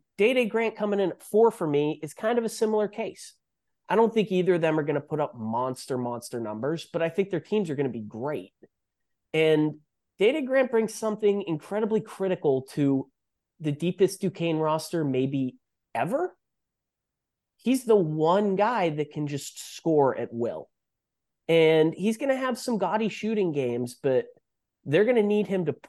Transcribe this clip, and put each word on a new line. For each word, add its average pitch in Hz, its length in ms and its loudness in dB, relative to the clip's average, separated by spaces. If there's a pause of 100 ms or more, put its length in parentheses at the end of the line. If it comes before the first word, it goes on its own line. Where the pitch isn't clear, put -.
(180)
Day 233 160 4
Day 247 120 2
Grant 220 300 -2
coming 202 240 -2
in 185 100 2
at - 120 -12
four 220 280 4
for 190 160 -4
me 151 360 0
is 151 120 -10
kind 233 240 -2
of 233 60 -2
a 214 60 -4
similar 214 380 0
case. 202 460 -12 (540)
I 175 80 0
don't 226 160 4
think 220 180 0
either 180 240 2
of 170 60 0
them 160 180 2
are 156 40 0
gonna 143 180 -2
put 151 200 -6
up 139 140 -4
monster, 120 600 -4
monster 120 440 -6
numbers, 117 520 -6
but 170 80 -2
I 165 80 0
think 196 220 -2
their 165 100 -4
teams 208 300 -2
are 143 40 -4
gonna 139 140 -2
be 117 120 -8
great. 110 520 -10 (800)
And 156 440 4 (420)
Day 214 140 4
Day 311 100 -2
Grant 262 280 2
brings 226 220 0
something 208 540 0
incredibly 208 560 -2
critical 170 600 -2 (100)
to 139 380 0 (500)
the 151 120 -4
deepest 180 480 0
Duquesne 170 380 -2
roster 156 460 -2
maybe 135 520 -2 (380)
ever. 226 420 -2 (1200)
He's 254 280 -2
the 226 120 6
one 180 600 2
guy 202 340 2
that 147 220 -4
can 151 140 -4
just - 480 -10
score 147 440 2
at 117 140 -4
will. 110 360 -6 (800)
And 160 460 6
he's 220 220 -2
gonna 269 200 -2
have 254 220 -4
some 233 200 -4
gaudy 196 300 -2
shooting 208 440 -2
games, 123 500 -4
but 127 240 2 (580)
they're 160 200 4
gonna 240 180 4
need 208 240 2
him 190 200 -2
to - 100 -2 (120)